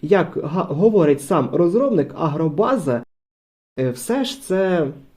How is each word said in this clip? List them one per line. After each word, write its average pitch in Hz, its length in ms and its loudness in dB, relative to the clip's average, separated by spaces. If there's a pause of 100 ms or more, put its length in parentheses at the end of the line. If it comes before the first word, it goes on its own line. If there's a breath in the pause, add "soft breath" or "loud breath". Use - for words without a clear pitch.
як 170 400 0
га-, 160 320 -4
говорить 160 480 4
сам 156 300 0
розробник, 175 680 0
Агробаза, 156 840 0 (760)
е, 131 120 0
все 247 340 -4
ж - 180 -10
це 185 440 0 (300)